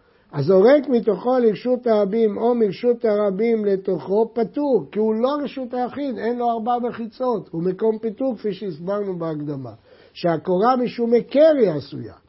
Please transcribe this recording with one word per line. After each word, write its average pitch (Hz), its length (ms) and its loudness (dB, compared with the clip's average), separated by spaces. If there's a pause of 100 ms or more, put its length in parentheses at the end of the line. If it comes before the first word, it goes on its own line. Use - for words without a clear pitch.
(320)
הזורק 196 560 6
מתוכו 226 500 0
לרשות 240 480 0
הרבים 208 520 2
או 240 160 2
מרשות 240 500 0
הרבים 208 600 0
לתוכו 190 680 0
פטור, 254 580 0
כי 196 60 -4
הוא 220 160 0
לא 254 280 0
רשות 254 320 -8
היחיד, 247 440 -6
אין 240 200 -4
לו 240 120 0
ארבע 233 280 -2 (100)
מחיצות, 226 600 -6
הוא 165 140 -6
מקום 196 360 -2
פיטור 226 380 -4
כפי 208 160 -4
שהסברנו 190 680 -6
בהקדמה. 147 540 -8 (400)
שהקורה 180 640 0
משום 233 360 -2
היכר 262 480 4
היא 196 100 4
עשויה, 131 440 -8 (140)